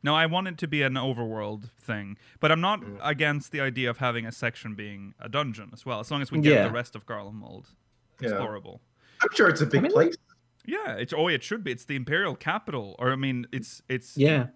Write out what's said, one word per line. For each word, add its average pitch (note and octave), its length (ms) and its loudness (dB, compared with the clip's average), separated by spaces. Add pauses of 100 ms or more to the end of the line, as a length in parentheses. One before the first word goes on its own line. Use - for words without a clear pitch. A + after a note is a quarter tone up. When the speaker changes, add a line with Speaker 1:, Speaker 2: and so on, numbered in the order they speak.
Speaker 1:
No, C#3+ 120 2
I D#3+ 120 4
want F3+ 220 0
it E3 100 -10
to E3+ 100 -4
be D3 140 0
an C3 120 2
overworld A2+ 760 -4 (100)
thing, G2+ 360 -6 (240)
but D#3 120 6
I'm E3 80 4
not G3 220 0
Speaker 2:
Mm. G3+ 200 -14
Speaker 1:
against D3 500 0
the D3 80 -4
idea B2+ 300 0
of A#2 80 -4
having A#2 280 -2
a A2+ 40 -8
section A2+ 440 -6
being G2+ 440 -12
a - 100 -12
dungeon A#2+ 440 -4
as - 140 -20
well, A#2+ 120 -4
as A#2 120 -8
long D3 120 -2
as C3 80 -6
we D#3 100 2
get D3+ 120 8
Speaker 3:
Yeah. G#2+ 160 8
Speaker 1:
the - 60 0
rest A#2+ 200 -4
of G#2+ 120 -14
Garlemald G#2 580 -12 (560)
Speaker 2:
Yeah. B2 120 -2
Speaker 1:
explorable. G2+ 480 -6 (420)
Speaker 2:
I'm - 120 2
sure G#3 140 8
it's - 140 4
a D3 40 4
big C#3 140 4
Speaker 3:
I - 40 2
mean, F4 80 4
Speaker 2:
place. E4+ 220 6 (520)
Speaker 1:
Yeah, F#4+ 300 -4
it's, A#2+ 200 -4
oh, D#3+ 120 4
it D3+ 140 2
should G#3+ 220 -6
be. C#3 80 -4
It's A#2 140 -10
the C#3+ 100 -4
Imperial D3 400 -2
capital, D3+ 640 -4
or B2+ 120 2
I C3+ 60 0
mean, C3 340 -2
it's, - 380 -10
it's, - 280 -4
Speaker 3:
Yeah. C#3 400 4